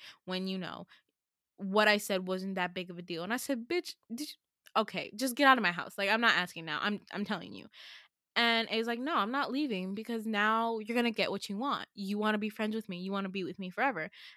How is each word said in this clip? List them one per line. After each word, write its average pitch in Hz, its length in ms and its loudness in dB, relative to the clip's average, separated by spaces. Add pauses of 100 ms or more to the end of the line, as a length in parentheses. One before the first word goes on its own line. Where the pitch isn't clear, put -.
(260)
when, 185 220 -2
you 190 100 -2
know, - 300 -6 (680)
what 202 300 4
I 208 100 8
said 190 300 0
wasn't 185 280 -2
that 180 180 0
big 180 160 -6
of 175 80 -12
a 175 40 -8
deal." 175 220 -4
And 196 100 -2
I 254 40 2
said, 240 300 -2
"Bitch, 349 280 -2 (180)
did 285 160 -6
you, - 60 -14 (420)
okay, 190 380 -2
just 240 200 -2
get 277 120 6
out 262 100 10
of 226 60 2
my 175 80 4
house. - 260 -6
Like, 196 120 2
I'm 226 120 4
not 226 140 6
asking 175 300 -2
now. 151 160 -2
I'm, 208 200 0 (100)
I'm 202 140 -4
telling 175 280 -4
you." 98 140 -14 (680)
And 226 360 4
A's 226 160 0
like, 233 120 -2
"No, 294 160 0
I'm 220 160 2
not 269 200 0
leaving 208 440 -2
because 220 300 -4
now 220 540 2
you're 214 160 -4
gonna 240 160 4
get 208 200 0
what - 180 -4
you 196 80 -6
want. 254 380 -2
You 202 220 -4
wanna 214 220 2
be 214 100 -2
friends 214 260 -2
with 220 140 -6
me. 180 80 -6
You 185 140 -6
wanna 196 180 -2
be 190 140 -4
with 180 160 -6
me 185 100 -6
forever." 202 400 -2 (280)